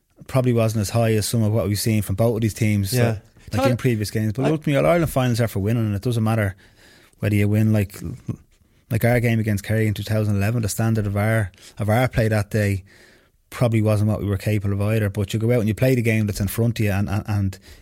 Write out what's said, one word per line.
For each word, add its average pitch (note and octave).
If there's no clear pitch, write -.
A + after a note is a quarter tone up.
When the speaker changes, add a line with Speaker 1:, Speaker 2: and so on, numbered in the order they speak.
Speaker 1:
probably B2
wasn't A2+
as F#2+
high A2+
as G#2
some A#2
of G#2
what G#2+
we've G2+
seen A2
from G2
both A#2
of A2+
these A2
teams, G#2
Speaker 2:
Yeah. A#2
Speaker 1:
so, G2
like, B3+
Speaker 2:
Todd, C4+
Speaker 1:
in -
previous G#2+
games. A2
But B2+
Speaker 2:
I D3
Speaker 1:
ultimately, D#3
All-Ireland D#3+
finals B2
are A2+
for G#2
winning, A2
and G#2
it G2
doesn't A#2
matter A2
whether G#2+
you G2+
win, G#2+
like, G#2
like A2
our A#2+
game A#2
against G#2+
Kerry A2
in G#2
two G2+
thousand G#2+
eleven, A2+
the G#2
standard A2+
of G2+
our, G#2+
of G2+
our B2
play A2
that G#2+
day G2+
probably A2+
wasn't G#2+
what G#2+
we E2
were G2
capable G2+
of G2+
either. G#2+
But G2+
you A2+
go A2+
out B2
and G#2
you G#2+
play C3
the A#2+
game A2
that's G#2
in G2
front A#2
of A2
you, G#2
and, G2
and, G#2
and G2+